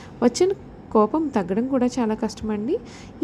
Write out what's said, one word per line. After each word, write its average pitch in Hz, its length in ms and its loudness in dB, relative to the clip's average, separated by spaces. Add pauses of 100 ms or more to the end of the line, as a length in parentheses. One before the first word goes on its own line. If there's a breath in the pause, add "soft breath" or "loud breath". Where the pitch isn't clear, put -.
(240 loud breath)
వచ్చిన 359 260 4 (440)
కోపం 214 280 4 (120)
తగ్గడం 196 380 0
కూడా 247 220 2
చాలా 220 280 0
కష్టమండి. 214 520 -2 (500 loud breath)